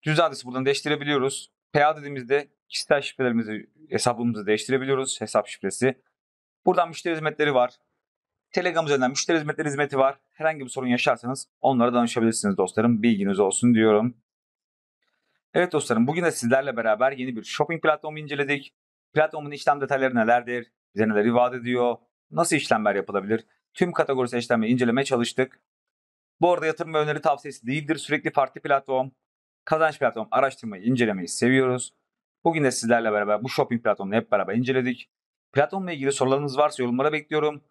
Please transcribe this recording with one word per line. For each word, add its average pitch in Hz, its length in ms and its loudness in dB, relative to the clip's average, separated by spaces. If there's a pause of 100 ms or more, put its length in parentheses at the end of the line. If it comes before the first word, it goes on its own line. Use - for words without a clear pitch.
Cüzdan 156 240 2
adresi 135 200 -6
buradan 127 180 -4
değiştirebiliyoruz. 139 880 -2 (200)
P 147 140 4
A 151 100 0
dediğimizde 143 520 -4 (200)
kişisel - 340 -2
şifrelerimizi, 117 680 -4 (200)
hesabımızı 113 560 -2
değiştirebiliyoruz. 131 760 -2
Hesap - 260 -2
şifresi. - 560 -4 (640)
Buradan 175 220 2
müşteri 165 260 -4
hizmetleri 151 400 0
var. 123 240 2 (720)
Telegram 170 360 -2
üzerinden 131 240 2
müşteri 165 280 0
hizmetleri 151 300 -4
hizmeti 143 300 -2
var. 135 200 2 (140)
Herhangi 156 320 -4
bir 123 40 -14
sorun 131 180 -6
yaşarsanız 123 600 0 (120)
onlara 123 340 2
danışabilirsiniz 113 640 0
dostlarım. 107 460 2
Bilginiz 101 380 2
olsun 104 340 4
diyorum. 110 420 4 (1400)
Evet 175 180 0
dostlarım, 120 340 0
bugün 165 180 -2
de 160 60 2
sizlerle 131 460 0
beraber 113 360 0
yeni 127 240 -8
bir 104 80 -12
shopping - 380 -4
platformu 156 360 -2
inceledik. 143 560 -4 (400)
Platformun 151 360 0
işlem 143 300 -2
detayları 131 340 0
nelerdir? 120 580 0 (220)
Bize 107 140 2
neler 104 160 2
ifade 123 320 2
ediyor? 120 400 -2 (340)
Nasıl 160 260 0
işlemler 107 380 0
yapılabilir? 101 520 -2 (280)
Tüm 175 180 0
kategorisi 127 460 -2
işlemleri 117 320 0
incelemeye 120 340 2
çalıştık. 131 560 -2 (800)
Bu 175 120 4
arada 160 140 -2
yatırım 160 280 -6
ve 156 40 2
öneri 151 220 -2
tavsiyesi 143 460 -4
değildir. 147 300 -2
Sürekli 147 360 -4
farklı - 280 0
platform, 135 500 -2 (540)
kazanç 156 340 0
platform 113 320 -2
araştırmayı, 117 520 -2
incelemeyi 107 460 0
seviyoruz. 127 680 0 (500)
Bugün 160 200 0
de 127 60 4
sizlerle 117 420 0
beraber 104 320 0
bu 127 40 -6
shopping 123 360 -2
platformunu 101 320 -2
hep 117 160 -2
beraber 101 220 0
inceledik. 127 560 -2 (420)
Platformla 175 400 -2
ilgili 135 200 -2
sorularınız 135 460 0
varsa 147 240 2
yorumlara 127 300 0
bekliyorum. 151 580 -4